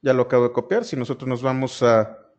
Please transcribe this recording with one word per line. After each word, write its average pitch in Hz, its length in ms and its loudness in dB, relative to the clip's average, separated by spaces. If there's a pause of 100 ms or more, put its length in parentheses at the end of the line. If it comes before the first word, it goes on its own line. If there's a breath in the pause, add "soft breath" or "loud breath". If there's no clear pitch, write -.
Ya 131 140 2
lo 127 80 2
acabo 120 260 2
de 123 60 -6
copiar. 220 320 -2
Si 151 100 -8
nosotros 127 320 -6
nos 123 140 -4
vamos 131 400 -4
a 113 360 2 (200)